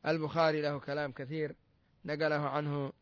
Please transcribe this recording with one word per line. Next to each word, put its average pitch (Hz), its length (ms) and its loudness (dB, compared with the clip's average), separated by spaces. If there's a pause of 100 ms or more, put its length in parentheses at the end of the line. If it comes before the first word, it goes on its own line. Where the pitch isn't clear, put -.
البخاري 156 560 2
له 147 160 0
كلام 143 340 -4
كثير 147 440 -6 (480)
نقله 151 440 2
عنه، 143 540 0